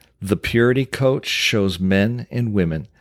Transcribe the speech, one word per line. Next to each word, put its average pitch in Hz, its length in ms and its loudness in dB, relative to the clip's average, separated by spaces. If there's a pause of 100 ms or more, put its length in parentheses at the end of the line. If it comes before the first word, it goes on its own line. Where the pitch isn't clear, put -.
(220)
the 95 160 0
Purity 123 480 2
Coach 131 400 -2
shows 98 560 -2
men 101 500 0
and 120 220 -2
women 82 340 0 (140)